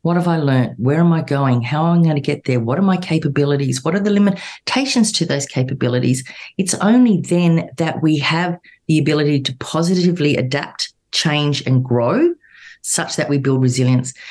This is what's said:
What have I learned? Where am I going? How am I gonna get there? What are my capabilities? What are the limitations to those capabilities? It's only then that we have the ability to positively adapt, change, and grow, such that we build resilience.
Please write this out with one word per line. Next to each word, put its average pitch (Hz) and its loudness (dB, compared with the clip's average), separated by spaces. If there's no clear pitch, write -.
What 170 0
have 175 0
I 170 0
learned? 131 0
Where 139 0
am 170 4
I 160 2
going? 135 0
How 151 0
am 175 4
I 165 4
gonna 147 2
get 147 -4
there? 123 0
What 120 -2
are 190 2
my 190 2
capabilities? 143 0
What 160 0
are 202 0
the 208 0
limitations 214 0
to 165 -2
those 143 -2
capabilities? 127 -2
It's 190 -2
only 226 4
then 170 0
that 160 -2
we 156 2
have 170 -2
the 156 2
ability 147 2
to 131 -6
positively 170 0
adapt, - -6
change, 147 -2
and 127 2
grow, 135 2
such - -6
that 156 -4
we 147 2
build 131 0
resilience. 127 0